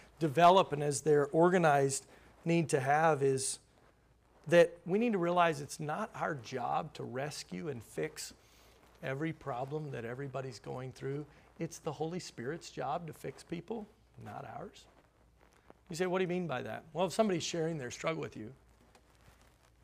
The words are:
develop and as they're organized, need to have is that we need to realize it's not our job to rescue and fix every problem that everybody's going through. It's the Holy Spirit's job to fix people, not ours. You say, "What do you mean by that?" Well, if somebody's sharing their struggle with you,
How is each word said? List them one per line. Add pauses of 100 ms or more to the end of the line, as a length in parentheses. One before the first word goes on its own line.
(200)
develop
and
as
they're
organized, (400)
need
to
have
is (880)
that (140)
we
need
to
realize
it's
not
our
job
to
rescue
and
fix (680)
every
problem
that
everybody's
going
through. (340)
It's
the
Holy
Spirit's
job
to
fix
people, (360)
not (120)
ours. (1040)
You
say,
"What
do
you
mean
by
that?" (100)
Well,
if
somebody's
sharing
their
struggle
with
you, (1300)